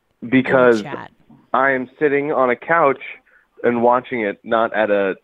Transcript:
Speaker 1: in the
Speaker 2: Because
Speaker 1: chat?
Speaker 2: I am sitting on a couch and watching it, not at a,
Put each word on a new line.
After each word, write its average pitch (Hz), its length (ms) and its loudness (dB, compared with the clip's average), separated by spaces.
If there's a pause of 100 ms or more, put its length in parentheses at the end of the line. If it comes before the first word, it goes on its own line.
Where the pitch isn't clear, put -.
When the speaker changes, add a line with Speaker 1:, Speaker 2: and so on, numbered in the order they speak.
(200)
Speaker 1:
in 117 100 -12
the 127 120 4
Speaker 2:
Because 123 400 4
Speaker 1:
chat? - 300 -14 (420)
Speaker 2:
I 135 160 2
am 131 180 -4 (120)
sitting 143 320 -2
on 127 180 0
a 120 60 0
couch 156 440 0 (640)
and 120 180 0
watching 120 380 0
it, 101 240 -4
not 113 280 -2
at 107 160 0
a, 98 360 0